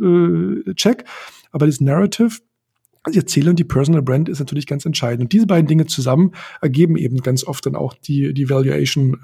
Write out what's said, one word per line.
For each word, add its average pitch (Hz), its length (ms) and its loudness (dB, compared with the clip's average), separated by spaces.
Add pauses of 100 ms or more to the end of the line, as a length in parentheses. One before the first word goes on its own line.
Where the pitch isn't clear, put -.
äh, 175 720 0
check, 233 320 0 (460)
aber 151 160 2
dieses 143 140 0
Narrative, 202 580 0 (640)
also 320 80 -6
die 202 60 4
Erzählung, 170 360 2
die 165 100 2
Personal 143 360 2
Brand 131 280 0
ist 147 100 -6
natürlich 139 260 -6
ganz 143 200 -6
entscheidend. 123 380 -4
Und 120 100 -6
diese 220 120 4
beiden 170 220 2
Dinge 160 200 4
zusammen 143 440 2 (300)
ergeben 160 340 2
eben 131 220 -2
ganz 131 260 -2
oft - 220 -8
dann 139 100 -4
auch - 180 -4
die, 139 400 -4
die 135 160 -2
Valuation, 135 760 0